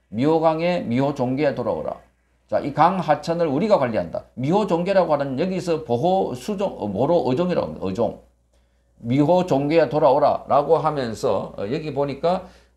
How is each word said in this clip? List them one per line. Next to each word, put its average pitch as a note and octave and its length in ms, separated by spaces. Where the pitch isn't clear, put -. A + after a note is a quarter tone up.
미호강에 D#3+ 720
미호 B2+ 320
종개야 C3+ 400
돌아오라. F#2+ 420
자, G#2 120
이 C3+ 140
강 F3 260
하천을 E3 460
우리가 E3+ 320
관리한다. G#2+ 560
미호 E3+ 320
종개라고 F3 480
하는 C#3 240
여기서 E3+ 460
보호 E3 500
수종, G3 460
어, G2+ 80
모로 C3 320
어종이라고 E3 480
합니다. D#2+ 180
어종. F#2+ 360
미호 D3 480
종개야 D3 440
돌아오라.라고 C#3+ 920
하면서, B2+ 760
어, G2+ 160
여기 D#3 220
보니까 C#3+ 540